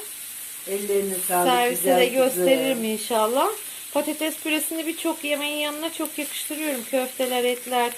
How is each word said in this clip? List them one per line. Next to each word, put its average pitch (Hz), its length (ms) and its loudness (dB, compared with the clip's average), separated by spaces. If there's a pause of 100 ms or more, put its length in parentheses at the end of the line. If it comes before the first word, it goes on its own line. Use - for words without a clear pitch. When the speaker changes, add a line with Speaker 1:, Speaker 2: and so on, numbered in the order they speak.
(720)
Speaker 1:
Ellerine 196 440 0
sağlık, 180 380 2
Speaker 2:
Servise 247 280 4
Speaker 1:
güzel 254 200 4
Speaker 2:
de 240 80 6
Speaker 1:
kızım. 254 160 4
Speaker 2:
gösteririm 262 600 4
inşallah. 220 640 2 (440)
Patates 302 460 -2
püresini 311 480 -2
birçok 320 380 -4
yemeğin 294 320 -2
yanına 302 360 -4
çok 302 260 -6
yakıştırıyorum. 294 680 -4
Köfteler, 254 600 0
etler, 247 540 0